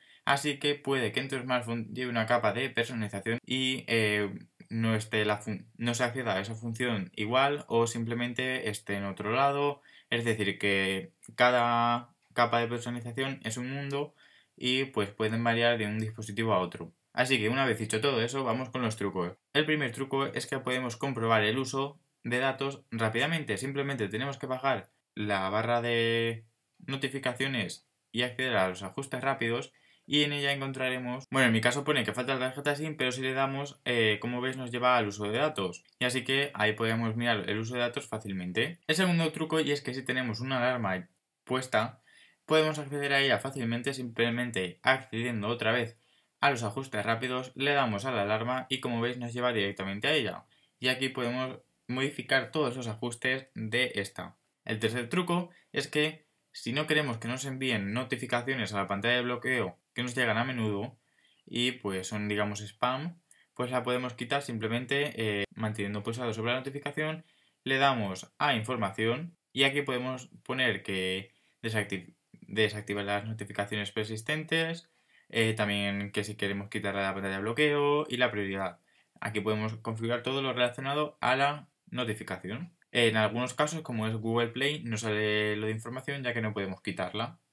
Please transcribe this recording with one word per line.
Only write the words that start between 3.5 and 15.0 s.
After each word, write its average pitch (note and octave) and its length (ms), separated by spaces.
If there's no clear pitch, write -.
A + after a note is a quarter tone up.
eh, G#2 440
no A2+ 260
esté A2 300
la G#2 140
fun-, - 400
no A#2+ 160
se B2 100
acceda A#2 300
a F#2+ 60
esa G#2+ 140
función A2+ 640
igual C3+ 500
o A#2 200
simplemente B2 840
esté G#2 280
en G2 80
otro G2 280
lado. C#3+ 480
Es A#2 160
decir, G2+ 320
que F#2+ 540
cada A#2+ 760
capa A#2+ 260
de A#2 80
personalización A#2+ 720
es A2+ 140
un B2+ 160
mundo C#3 420
y, C3 300
pues, G#2 240